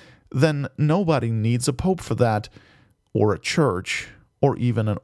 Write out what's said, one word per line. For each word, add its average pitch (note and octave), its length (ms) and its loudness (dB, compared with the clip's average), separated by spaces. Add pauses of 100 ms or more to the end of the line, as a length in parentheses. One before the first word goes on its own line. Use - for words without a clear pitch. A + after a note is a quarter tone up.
(300)
then C#3+ 380 0 (100)
nobody D3+ 520 2
needs A#2 380 0
a C3+ 60 0
pope F#3 260 -2
for - 140 -6
that, G#2+ 340 0 (640)
or G#2+ 220 2
a E2 40 -8
church, - 720 -2 (320)
or C#3 160 2
even A2+ 320 0
an G#2 160 -2